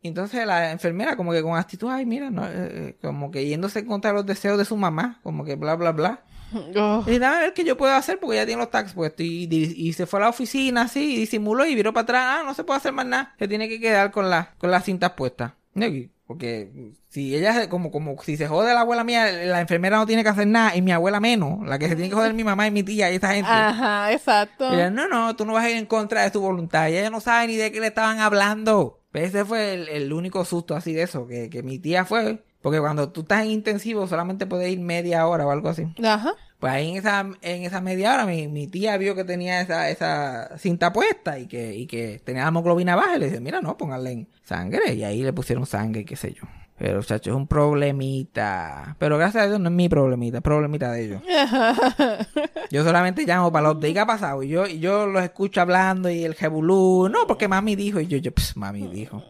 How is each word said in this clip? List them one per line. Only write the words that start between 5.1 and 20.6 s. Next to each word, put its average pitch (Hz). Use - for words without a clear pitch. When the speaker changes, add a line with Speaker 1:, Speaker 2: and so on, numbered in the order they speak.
Speaker 1:
como 156
que 143
bla, 151
bla, 170
bla. 170
Speaker 2:
Oh. 214
Speaker 1:
Y, 240
"Dame 269
ver 339
qué 359
yo 262
puedo 269
hacer 320
porque 247
ya 214
tiene 233
los 233
tags 202
puestos". 165
Y, 170
y, 160
y 165
se 180
fue 196
a 208
la 226
oficina 247
así, 277
y 226
disimuló 214
y 320
viró 220
para 233
atrás, 247
"Ah, 285
no 269
se -
puede 277
hacer 277
más 269
nada, 254
se 208
tiene 214
que 226
quedar 202
con 196
la, 175
con 180
las 185
cintas 180
puestas". 127
Y, 156
porque 117
si 139
ella 190
se, 226
como, 175
como 147
si 151
se 151
jode 202
la 240
abuela 233
mía, 226
la 180
enfermera 185
no 220
tiene 220
que 214
hacer 208
nada, 220